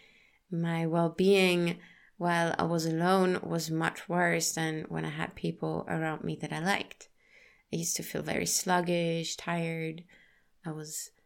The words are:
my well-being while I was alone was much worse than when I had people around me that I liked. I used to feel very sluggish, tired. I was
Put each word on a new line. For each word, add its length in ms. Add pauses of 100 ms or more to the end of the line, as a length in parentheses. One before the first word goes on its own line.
(500)
my 380
well-being 880 (400)
while 400
I 60
was 240
alone 560
was 260
much 400
worse 440
than 360
when 160
I 40
had 260
people 520
around 360
me 180
that 100
I 80
liked. 480 (640)
I 40
used 220
to 60
feel 200
very 240
sluggish, 880
tired. 680 (640)
I 60
was 400 (140)